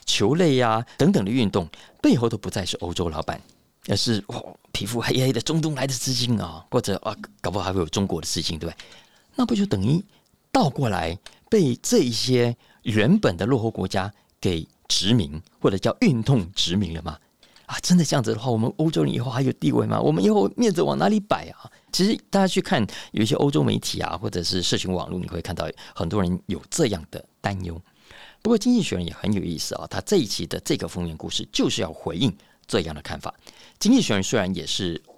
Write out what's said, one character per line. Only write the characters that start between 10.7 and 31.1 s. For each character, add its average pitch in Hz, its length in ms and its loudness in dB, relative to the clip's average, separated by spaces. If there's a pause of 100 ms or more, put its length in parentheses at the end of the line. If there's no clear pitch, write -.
来 85 280 -2 (320)
被 156 260 4
这 - 240 2
一 127 120 4
些 120 460 2 (240)
原 113 380 4
本 107 180 0
的 92 80 -2
落 120 160 2
后 113 80 0
国 95 180 -2
家 98 240 -4 (300)
给 85 260 0 (220)
殖 98 240 2
民， 80 280 0 (180)
或 123 120 2
者 98 60 2
叫 - 240 0
运 139 200 4
动 107 300 2
殖 - 240 -2
民 92 180 0
了 80 80 -8
吗？ 80 160 -8 (480)
啊， - 140 -8
真 180 180 4
的 165 80 4
这 151 100 0
样 135 80 2
子 113 100 -2
的 107 60 -6
话， 127 120 -2
我 113 60 2
们 113 200 2
欧 160 140 2
洲 160 120 2
人 139 80 0
以 127 60 -2
后 120 140 -4
还 120 100 -2
有 131 120 2
地 - 180 0
位 117 160 2
吗？ 110 120 0
我 135 120 2
们 170 120 2
以 208 60 6
后 202 260 4
面 233 160 2
子 165 120 2
往 143 140 0
哪 170 120 2
里 214 100 2
摆 165 300 -4
啊？ - 220 -20 (200)
其 180 140 2
实 220 100 2 (140)
大 196 100 2
家 190 80 6
去 180 140 0
看 127 240 2 (260)
有 107 120 0
一 - 20 2
些 120 100 2
欧 143 140 4
洲 147 140 2
媒 107 160 2
体 - 220 -6
啊， - 140 -4
或 104 140 -6
者 90 140 -4
是 92 180 -2
社 107 160 0
群 92 160 -4
网 85 160 -4
络， 90 80 -6
你 87 100 -6
会 87 140 -6
看 87 140 -6
到 82 120 -4 (280)
很 87 120 -4
多 104 140 -2
人 90 240 0
有 95 240 -6
这 156 180 0
样 90 220 -4
的 - 140 -14 (180)
担 101 220 -4
忧。 85 180 -10 (600)
不 214 60 0
过 233 80 6
经 247 160 2
济 220 100 4
学 - 140 -2
人 87 80 -2
也 82 80 -6
很 - 200 -2
有 95 80 0
意 82 160 -4
思 - 180 -6
啊， - 140 -10
他 95 120 -8
这 - 160 2
一 135 80 2
期 - 200 -6
的 90 140 -6
这 - 180 -2
个 - 100 -4
封 87 180 -6
面 80 120 -8